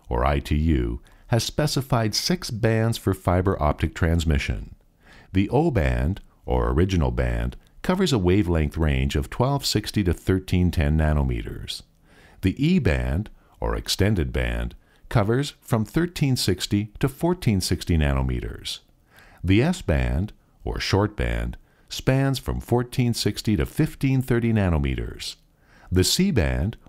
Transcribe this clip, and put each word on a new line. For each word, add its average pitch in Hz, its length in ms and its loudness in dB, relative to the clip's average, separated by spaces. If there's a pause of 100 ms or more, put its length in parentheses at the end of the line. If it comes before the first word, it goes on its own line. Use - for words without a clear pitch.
or 62 180 0
I 71 140 2
T 76 160 -2
U, 67 460 0 (260)
has 117 160 2
specified 131 720 -2
six - 340 -2
bands 113 480 0
for 98 160 0
fiber 92 480 0
optic 76 340 0
transmission. 80 800 0 (580)
The 95 160 2
O 151 220 2
band, 71 500 0 (240)
or 60 240 0
original 82 420 2
band, 58 460 -2 (240)
covers 185 320 0
a 110 60 4
wavelength 87 580 2
range 71 380 2
of 71 140 -2
twelve 135 360 -2
sixty - 380 0
to 87 100 2
thirteen 90 580 0
ten 76 260 2
nanometers. 71 840 -2 (600)
The 95 220 0
E 175 160 4
band, 78 500 0 (300)
or 55 160 -4
extended 85 560 0
band, 58 440 -4 (340)
covers 120 500 0
from 110 240 -2
thirteen 147 540 0
sixty 101 640 -2
to 135 100 0
fourteen 170 500 0
sixty 87 380 0
nanometers. 65 800 -2 (640)
The 98 180 4
S 175 200 0
band, 69 500 0 (320)
or - 160 -6
short 104 380 0
band, 58 400 -4 (320)
spans 135 500 0
from 123 220 -6
fourteen 123 520 0
sixty 104 440 -2
to 69 80 0
fifteen 135 560 0
thirty 117 320 0
nanometers. 71 800 -2 (560)
The 90 140 4
C 190 260 2
band, 76 460 0 (100)